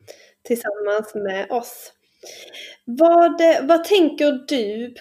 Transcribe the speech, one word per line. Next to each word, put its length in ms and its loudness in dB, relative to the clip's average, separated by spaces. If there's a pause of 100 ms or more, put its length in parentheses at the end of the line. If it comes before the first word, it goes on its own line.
(420)
tillsammans 720 -4
med 360 -6
oss. 420 -10 (920)
Vad, 560 4 (200)
vad 220 2
tänker 480 2 (160)
du 540 -6